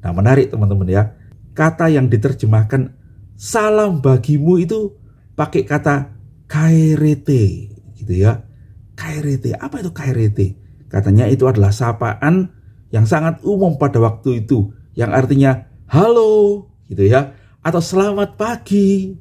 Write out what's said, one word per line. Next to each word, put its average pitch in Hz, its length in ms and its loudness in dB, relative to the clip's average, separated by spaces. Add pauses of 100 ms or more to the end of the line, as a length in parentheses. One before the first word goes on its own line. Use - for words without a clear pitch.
Nah, 92 80 -6
menarik 123 400 2
teman-teman 98 400 -2
ya. 104 240 0 (400)
Kata 160 400 0
yang 131 160 2
diterjemahkan 110 800 -2 (480)
"salam 214 640 -2
bagimu" 143 560 2
itu 202 400 -4 (400)
pakai - 240 -2
kata 143 480 -2 (400)
kairete 151 1200 0 (320)
gitu 95 160 -6
ya. 110 320 0 (480)
Kairete, 151 560 -6
apa 262 320 -10
itu 170 80 -8
kairete? 110 540 -2 (420)
Katanya 101 400 2
itu 131 160 2
adalah 107 240 4
sapaan 120 800 -2 (400)
yang 110 160 2
sangat 160 400 -2
umum 190 320 0
pada 139 240 0
waktu 117 400 -2
itu, 107 320 -2 (240)
yang 117 160 -4
artinya 135 560 2 (160)
"halo" 208 800 2 (240)
gitu 98 160 0
ya, 135 320 2 (240)
atau 170 160 -2
"selamat 196 640 -2
pagi". 196 800 -2